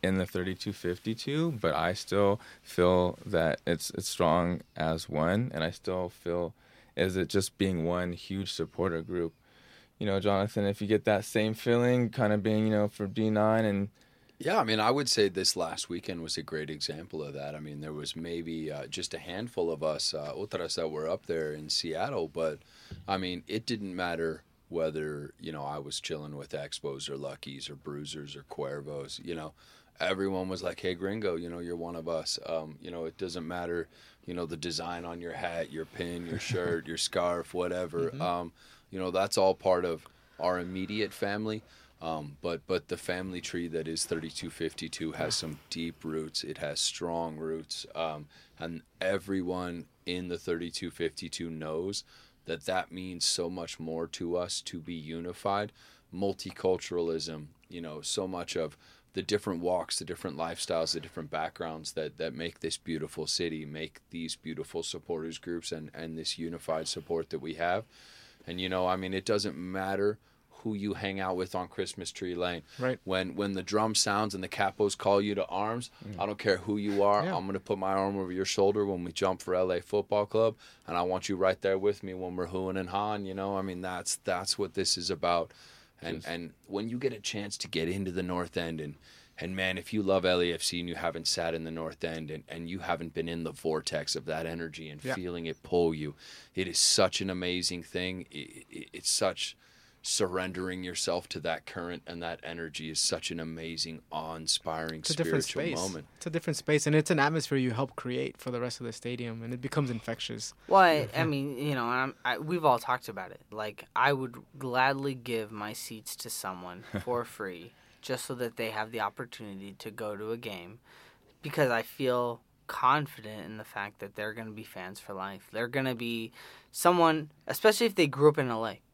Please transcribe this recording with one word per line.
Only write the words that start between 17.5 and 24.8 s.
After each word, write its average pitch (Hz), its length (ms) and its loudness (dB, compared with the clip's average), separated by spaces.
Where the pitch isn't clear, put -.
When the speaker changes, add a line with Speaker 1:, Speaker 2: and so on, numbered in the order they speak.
Speaker 2:
I 76 40 -10
mean, 76 200 -10
there 76 140 -8
was 73 240 -6
maybe, 82 520 -6
uh, 71 180 -6
just 85 260 -6
a 78 60 -6
handful 90 520 -2
of 76 100 -4
us, 78 320 0
uh, 73 220 -6
Otras 82 400 -4
that 82 160 -2
were 78 180 -4
up 92 180 -2
there 78 260 0
in 76 160 -10
Seattle, 85 580 0
but, 78 320 -2
I 98 100 0
mean, 90 300 -4
it 113 180 -2
didn't 101 300 -4
matter 87 480 0
whether, 76 720 -2